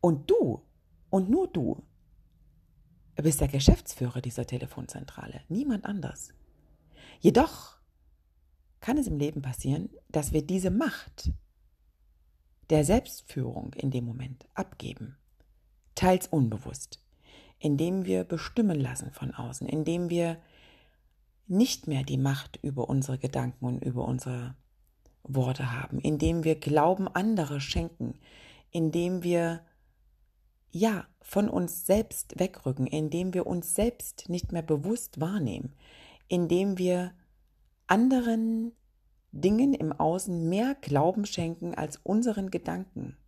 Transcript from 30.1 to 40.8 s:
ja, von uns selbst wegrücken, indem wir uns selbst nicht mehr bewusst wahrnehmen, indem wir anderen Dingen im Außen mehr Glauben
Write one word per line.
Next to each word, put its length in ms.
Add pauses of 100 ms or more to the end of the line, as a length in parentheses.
ja, 360 (140)
von 280
uns 380
selbst 520
wegrücken, 480
indem 480
wir 140
uns 260
selbst 540
nicht 240
mehr 100
bewusst 580
wahrnehmen, 540 (540)
indem 500
wir 340 (760)
anderen 840 (600)
Dingen 420
im 180
Außen 560
mehr 280
Glauben 500